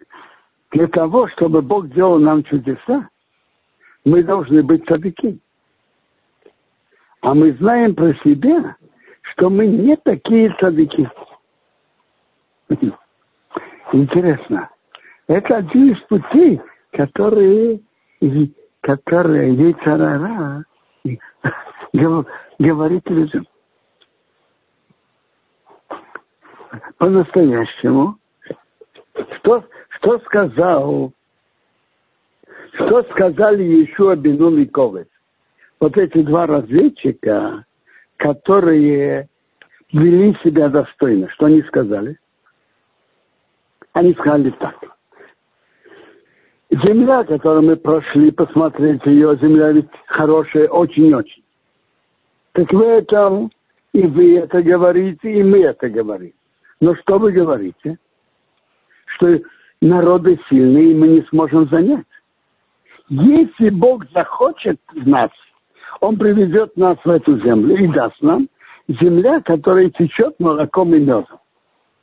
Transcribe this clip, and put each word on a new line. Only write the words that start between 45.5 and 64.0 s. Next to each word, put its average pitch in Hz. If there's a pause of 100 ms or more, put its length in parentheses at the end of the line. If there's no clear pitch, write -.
Земля, 226
которую 156
мы 160
прошли, 151
посмотреть 151
ее, 147
земля 156
ведь 151 (180)
хорошая, 156
очень-очень. 156 (1120)
Так 170
вы 202
это, 214 (440)
и 185
вы 170
это 170
говорите, 180
и 208
мы 196
это 131
говорим. 104 (480)
Но 170
что 196
вы 214
говорите? 151 (1080)
Что 175 (420)
народы 175 (120)
сильные, 135
и 160
мы 156
не 160
сможем 156
занять. 180 (1040)
Если 226
Бог 208